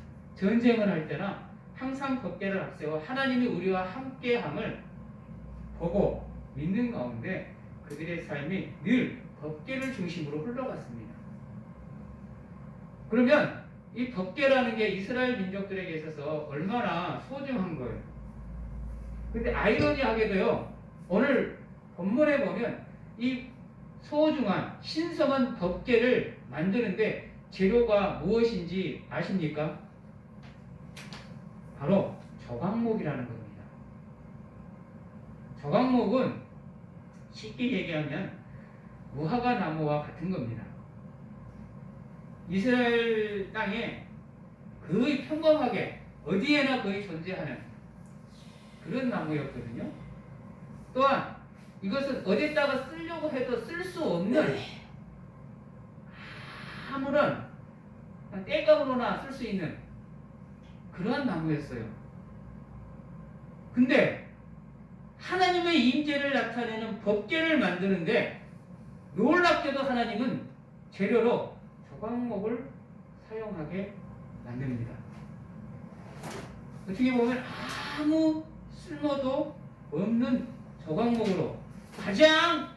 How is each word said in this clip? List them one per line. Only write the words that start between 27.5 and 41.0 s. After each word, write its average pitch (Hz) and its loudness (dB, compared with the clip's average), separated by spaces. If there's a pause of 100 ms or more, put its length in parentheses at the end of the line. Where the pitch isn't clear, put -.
재료가 202 6
무엇인지 185 2
아십니까? 156 0 (2000)
바로 165 4 (300)
조각목이라는 165 0
겁니다. - -12 (2000)
조각목은 240 4 (920)
쉽게 240 -2
얘기하면 165 -2 (760)
무화과 233 2
나무와 156 0
같은 170 -6
겁니다. 123 -4 (1800)